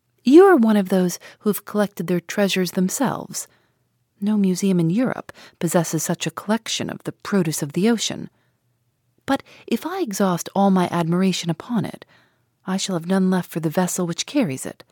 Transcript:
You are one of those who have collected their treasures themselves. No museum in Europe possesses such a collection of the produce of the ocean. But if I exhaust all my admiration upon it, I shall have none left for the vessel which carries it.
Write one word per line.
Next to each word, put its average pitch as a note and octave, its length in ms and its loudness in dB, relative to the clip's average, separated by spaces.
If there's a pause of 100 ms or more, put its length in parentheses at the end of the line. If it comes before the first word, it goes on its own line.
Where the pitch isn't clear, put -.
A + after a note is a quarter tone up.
(220)
You D#4 220 10
are F#4 120 8
one A3 200 4
of F#3+ 120 2
those F3+ 300 0 (220)
who G#3 100 0
have - 140 -6
collected G3 420 -4
their F3 140 0
treasures F#3 520 -2
themselves. - 760 -2 (720)
No G#3 160 -2
museum F#3+ 420 2
in E3 120 2
Europe A3 420 -2 (260)
possesses E3 440 -2
such - 240 -4
a D#3 40 -4
collection - 600 -6
of - 140 -12
the - 80 -8
produce E3+ 500 -2
of C#3+ 100 -6
the F#3+ 160 0
ocean. - 400 -2 (960)
But C4+ 180 -2 (240)
if - 200 -4
I F#4 140 -6
exhaust G3 540 -2
all G3 160 4
my F#3 200 2
admiration E3+ 600 0
upon F3 340 -4
it, - 200 -12 (640)
I F#3 100 -4
shall F#3+ 180 -6
have E3 120 -6
none F#3 240 2
left F#3 200 -2
for E3+ 100 -6
the D#3+ 100 -2
vessel F3+ 360 -2
which E3+ 200 -6
carries F#3+ 400 -2
it. - 260 -14